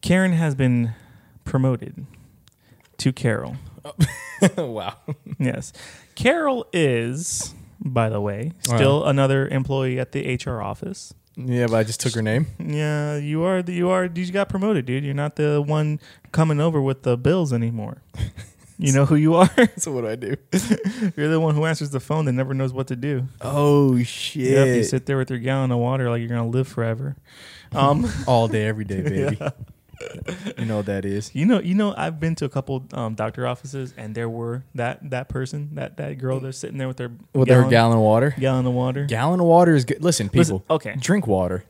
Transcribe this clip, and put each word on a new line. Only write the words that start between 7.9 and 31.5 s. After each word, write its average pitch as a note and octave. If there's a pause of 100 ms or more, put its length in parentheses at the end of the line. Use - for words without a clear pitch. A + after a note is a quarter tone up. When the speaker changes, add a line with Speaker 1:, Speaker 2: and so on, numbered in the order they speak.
Speaker 1:
the G#2+
way, G#2 (160)
Speaker 2:
Wow. A#2+
Speaker 1:
still C#3
another C3+
employee C3
at B2+
the C#3
H B2+
R A#2+
office. G#2 (220)
Speaker 2:
Yeah, B2
but A2
I A2
just A2
took A#2
her A2+
name. A2 (120)
Speaker 1:
Yeah, D3+
you D3+
are F#3
the, F3
you F3
are, F#3
you F3+
got G3
promoted, F#3+
dude. B2+
You're C#3
not D3
the D3
one D3+ (320)
coming D#3
over D#3
with C3+
the B2
bills D3+
anymore. A#2 (140)
Speaker 2:
<laughs> - (600)
Speaker 1:
You C#3+
know C#3
who C#3+
you D#3
are? F3+ (140)
<laughs> -
Speaker 2:
So E3+
what B2+
do -
I A2
do? B2 (800)
Speaker 1:
You're D3+
the D#3+
one D#3
who D3+
answers D3+
the C#3
phone D#3
that C3+
never C3
knows C3+
what C3
to C3
do. C3 (140)
Speaker 2:
Oh, C#3+
Speaker 1:
Yep, -
you B2
Speaker 2:
shit. B2+
Speaker 1:
sit C3
there C#3
with C3
your B2+
gallon C3
of A#2+
water B2
like A#2
you're A#2
gonna A#2
live B2+
forever. A#2 (560)
Um, C#3+
<laughs> -
Speaker 2:
All A#2
day, G#2+
every G#2+
day, F#2+
baby. G2
Speaker 1:
Yeah. D3 (1080)
Speaker 2:
You B2
know A2
what G#2
that G2
is. G2+
Speaker 1:
You C#3
know, A3